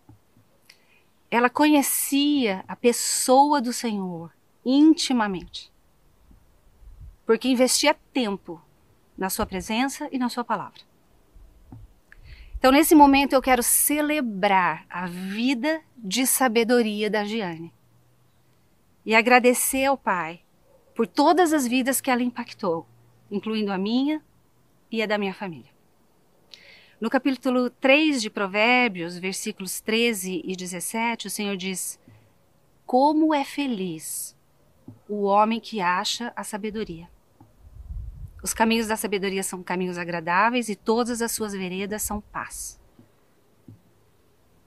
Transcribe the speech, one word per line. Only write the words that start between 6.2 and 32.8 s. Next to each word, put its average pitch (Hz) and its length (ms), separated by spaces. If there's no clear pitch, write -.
porque 226 220
investia 262 460
tempo 196 480
na 185 140
sua 214 160
presença 233 640
e 269 80
na 240 100
sua 240 140
palavra. 170 380
Então, 262 140
nesse 311 220
momento, 277 400
eu 254 80
quero 254 200
celebrar 208 1300
a 180 180
vida 226 760
de 226 300
sabedoria 220 840
da 208 140
Giane 180 480
e 214 100
agradecer 247 720
ao 269 140
Pai 175 420
por 226 120
todas 311 460
as 285 140
vidas 254 340
que 269 100
ela 247 120
impactou, 214 640
incluindo 208 400
a 190 60
minha 254 460
e 226 120
a 214 40
da 208 120
minha 190 160
família. 165 360
No 226 120
capítulo 254 580
três 277 540
de 214 80
Provérbios, 202 880
versículos 190 600
treze 220 640
e 185 140
dezessete, 208 720
o 196 40
Senhor 202 240
diz, 185 460